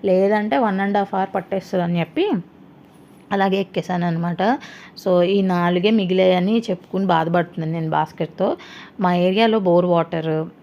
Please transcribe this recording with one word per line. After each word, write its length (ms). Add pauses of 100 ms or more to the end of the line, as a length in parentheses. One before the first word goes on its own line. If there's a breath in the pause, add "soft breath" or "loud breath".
లేదంటే 520
వన్ 220
and 140
half 140
hour 240
పట్టేస్తుందని 680
చెప్పి 320 (1000)
అలాగే 280
ఎక్కేసాను 480
అనమాట. 300 (680 loud breath)
So, 180
ఈ 180
నాలుగే 500
మిగిలాయని 680
చెప్పుకుని 460
బాధపడుతున్నాను 680
నేను 180
భాస్కర్తో. 680 (420 loud breath)
మా 160
ఏరియాలో 440
బోర్ 260
వాటర్ 640 (160)